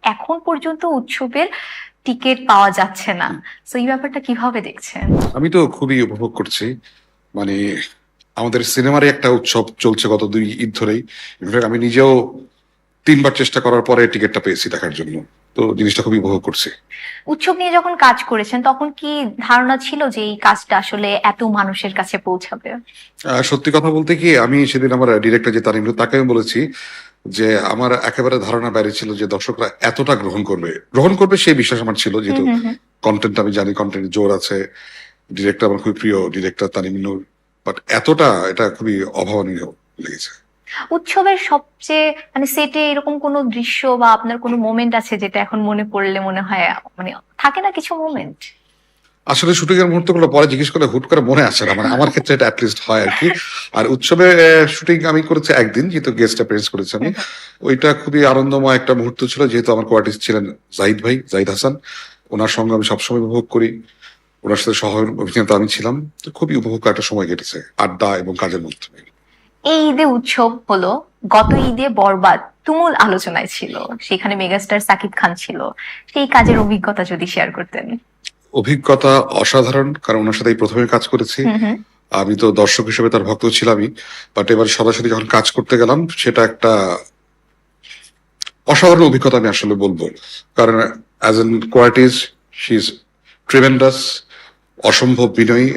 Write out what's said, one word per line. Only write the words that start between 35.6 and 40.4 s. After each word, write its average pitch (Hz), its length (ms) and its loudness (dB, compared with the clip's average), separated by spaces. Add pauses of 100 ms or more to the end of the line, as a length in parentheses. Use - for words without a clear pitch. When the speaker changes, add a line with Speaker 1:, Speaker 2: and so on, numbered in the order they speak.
Speaker 2:
আমার 101 120 0
খুবই 107 200 -4
প্রিয়, 95 300 0
ডিরেক্টর 92 380 -4
তানিম 95 300 -6
নূর। 98 280 -8 (400)
But - 220 -8
এতটা, 117 640 2
এটা 98 200 0
খুবই 101 340 -4
অভাবনীয় 92 600 -4 (340)
লেগেছে। - 420 -14 (500)